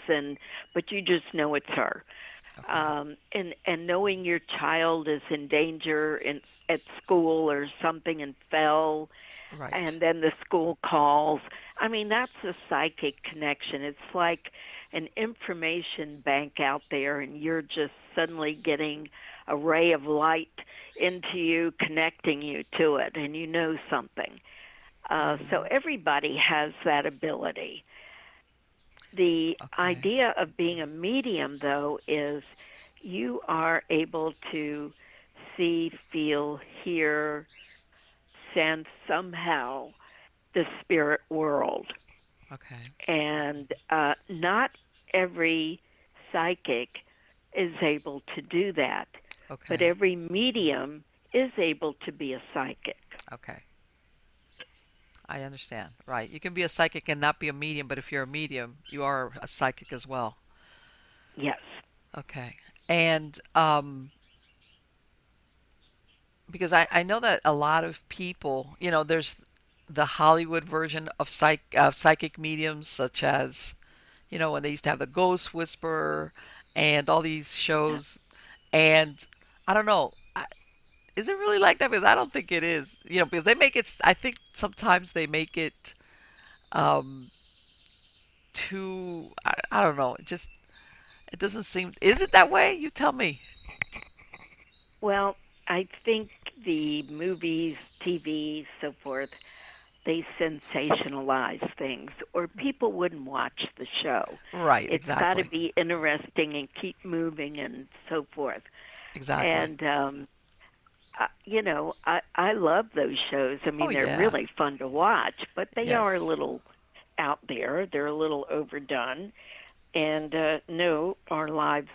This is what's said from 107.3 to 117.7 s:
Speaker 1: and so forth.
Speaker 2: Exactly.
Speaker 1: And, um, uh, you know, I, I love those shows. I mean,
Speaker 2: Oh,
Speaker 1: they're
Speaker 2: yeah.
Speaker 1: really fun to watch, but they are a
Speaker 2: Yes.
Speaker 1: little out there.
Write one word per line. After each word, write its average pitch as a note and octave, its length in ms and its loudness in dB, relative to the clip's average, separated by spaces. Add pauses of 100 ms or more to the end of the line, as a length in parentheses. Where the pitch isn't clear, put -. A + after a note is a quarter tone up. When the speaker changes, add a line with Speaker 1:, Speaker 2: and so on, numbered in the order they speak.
Speaker 1:
and B2+ 300 -10 (200)
so D#3 240 -4
forth. C#3 300 -6 (540)
Speaker 2:
Exactly. C#3 340 -2
Speaker 1:
And, D#3+ 340 -2
um, C#3+ 440 -2 (920)
uh, A3 80 2 (180)
you G#3+ 160 0
know, D#3+ 340 -2 (100)
I, E3+ 160 2 (140)
I F#3+ 180 2
love G3 400 4
those C#3 240 0 (140)
shows. C#3 340 0
I D#3 60 0
mean, D3 160 -2
Speaker 2:
Oh, C4 40 -2
Speaker 1:
they're C3+ 140 2
Speaker 2:
yeah. C#3 140 0
Speaker 1:
really G#3+ 260 2
fun C#3+ 340 -2
to C3+ 80 -6
watch, E3+ 580 2 (100)
but F#3 200 -6
they A#3+ 180 0
are G#3+ 200 4
a F3+ 60 2
Speaker 2:
Yes. - 20 -2
Speaker 1:
little D3 400 -2 (560)
out D3 300 0
there. C#3+ 440 -2